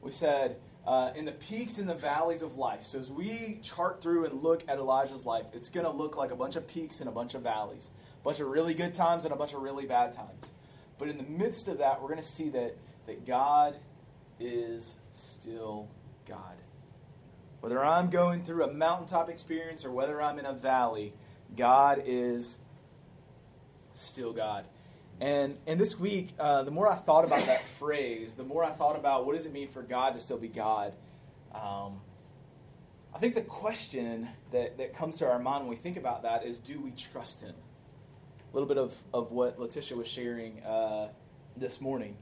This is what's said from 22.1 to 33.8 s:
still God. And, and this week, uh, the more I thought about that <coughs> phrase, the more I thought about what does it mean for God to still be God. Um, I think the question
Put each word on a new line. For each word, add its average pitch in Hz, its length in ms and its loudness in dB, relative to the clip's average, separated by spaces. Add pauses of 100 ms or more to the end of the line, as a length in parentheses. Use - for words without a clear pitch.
still 117 380 -8
God. 107 320 -2 (560)
And, 143 380 0 (100)
and 160 100 2
this 208 180 2
week, 185 340 -2 (100)
uh, 143 240 4
the 143 80 -4
more 196 180 4
I 175 60 4
thought 160 280 8
about 147 220 6
that - 220 6
<coughs> - 100 -16
phrase, 120 560 -2
the 127 80 -10
more 151 220 2
I 156 80 0
thought 151 240 2
about 135 300 4
what 147 100 2
does 156 100 -4
it 151 60 -8
mean 139 160 -8
for 131 120 -12
God 123 340 2
to 117 40 -8
still 117 200 -4
be 110 100 -6
God. 107 480 0 (580)
Um, 101 460 -6 (1120)
I - 60 -12
think 240 160 2
the 226 60 0
question 120 840 -6 (220)